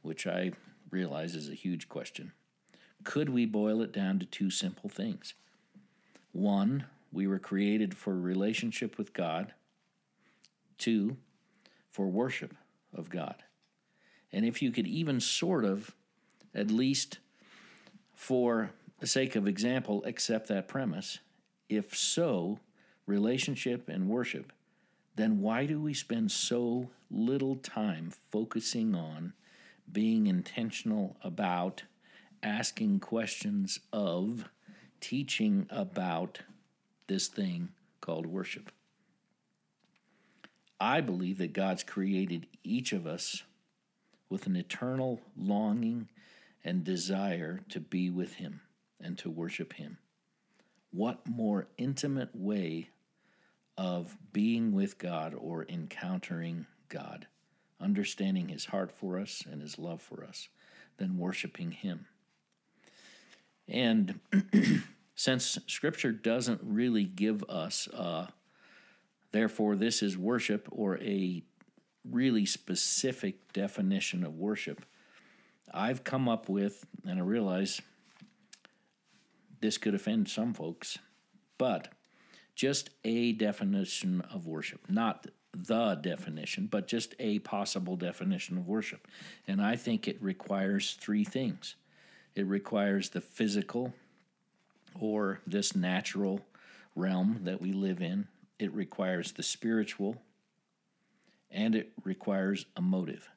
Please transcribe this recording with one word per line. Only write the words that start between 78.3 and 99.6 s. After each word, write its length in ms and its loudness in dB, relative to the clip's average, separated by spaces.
this 160 2
could 180 2
offend 340 2
some 260 -2
folks, 440 -8
but 300 0
just 340 0
a 280 4
definition 920 2
of 140 -8
worship, 420 -6
not 380 0
the 440 0
definition, 720 -4
but 200 -2
just 320 -4
a 220 0
possible 560 -2
definition 600 -2
of 100 -2
worship. 420 -2
And 140 0
I 160 4
think 300 0
it 160 -4
requires 720 0
three 300 2
things. 500 -2
It 120 0
requires 640 2
the 100 -4
physical, 720 0
or 480 0
this 280 0
natural 640 0
realm 480 2
that 180 -2
we 120 -2
live 280 0
in. 280 -2
It 140 -2
requires 600 -2
the 100 -8
spiritual, 800 0